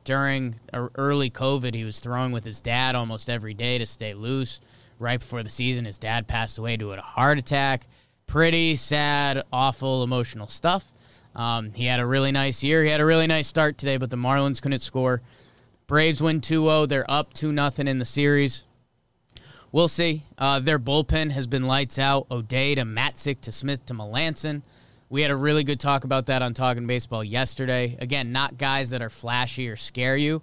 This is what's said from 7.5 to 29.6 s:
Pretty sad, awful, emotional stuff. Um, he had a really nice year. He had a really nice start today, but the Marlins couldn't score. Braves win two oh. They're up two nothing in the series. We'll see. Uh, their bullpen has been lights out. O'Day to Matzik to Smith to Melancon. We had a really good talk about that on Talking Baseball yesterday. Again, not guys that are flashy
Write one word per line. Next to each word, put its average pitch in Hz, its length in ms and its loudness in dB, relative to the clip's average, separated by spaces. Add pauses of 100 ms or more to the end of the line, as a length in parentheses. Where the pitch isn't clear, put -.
Pretty 165 480 4
sad, 143 680 0 (100)
awful, 131 500 2
emotional 120 440 -2
stuff. - 460 -2 (420)
Um, 117 360 -2
he 113 140 -4
had 123 160 2
a 120 40 0
really 135 280 2
nice 139 300 0
year. 156 200 4
He 151 60 4
had 151 100 4
a 151 60 4
really 160 220 6
nice 156 200 2
start 151 300 2
today, 135 180 0
but 127 140 -4
the 123 80 -6
Marlins 135 440 2
couldn't 139 200 -2
score. 127 400 0 (680)
Braves 151 340 4
win 160 200 2
two 156 280 2
oh. 156 160 6
They're 139 240 0
up 143 240 0
two 151 200 -2
nothing 143 340 0
in 131 120 0
the 123 60 -2
series. 143 640 2 (1040)
We'll 165 160 4
see. 160 380 0 (120)
Uh, 139 220 2
their 143 200 2
bullpen 151 520 0
has 135 160 -2
been 131 160 -2
lights 131 340 0
out. 139 320 2
O'Day 127 460 0
to 135 60 0
Matzik 131 600 -2
to 117 120 -10
Smith 135 320 -4
to - 80 -8
Melancon. 147 720 -4 (460)
We 139 120 0
had 143 100 4
a 139 40 2
really 147 280 4
good 143 160 0
talk 139 240 2
about 131 220 0
that 131 160 2
on 123 120 -2
Talking 120 340 0
Baseball 120 360 -4
yesterday. 123 760 -2
Again, 123 340 -2
not 135 240 -2
guys 135 320 0
that 123 120 -4
are 110 80 -6
flashy 123 600 -4